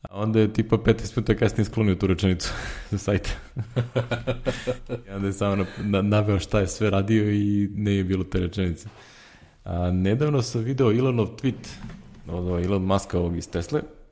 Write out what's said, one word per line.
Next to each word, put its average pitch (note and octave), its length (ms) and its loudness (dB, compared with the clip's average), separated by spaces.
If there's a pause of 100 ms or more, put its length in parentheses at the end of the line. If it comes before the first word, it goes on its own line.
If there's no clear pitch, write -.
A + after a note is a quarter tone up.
A - 100 -14
onda A2 280 2
je G#2+ 120 6
tipa A2+ 260 2
petnaest - 380 0
minuta A2 200 2
kasnije A2 280 2
sklonio G#2 300 2
tu F#2+ 120 0
rečenicu F#2 420 2 (220)
<laughs> - 200 -12
sa G2+ 80 -2
sajta. G2+ 320 0 (840)
<laughs> - 920 -6
I G2 40 -18
onda G2 160 -4
je G2 60 0
samo G2+ 240 0
na-, G2 80 0 (140)
na-, G2+ 240 0
naveo G2+ 360 2
šta G#2 220 0
je F#2 80 2
sve G#2+ 220 0
radio G#2 420 2
i G2+ 400 2
ne G2+ 200 0
je G2 120 2
bilo F#2 200 0
te F#2 160 -2
rečenice. F2+ 480 -2 (760)
A, F2+ 260 -2
nedavno A#2 520 2
sam A#2 200 -4
video B2+ 300 2
Elonov A#2+ 420 2
tweet, - 340 -4 (600)
od F2+ 360 -2
Elon F#2+ 180 2
Muska F#2+ 360 0
ovog F2 180 0
iz E2 140 -8
Tesle E2+ 320 -2 (300)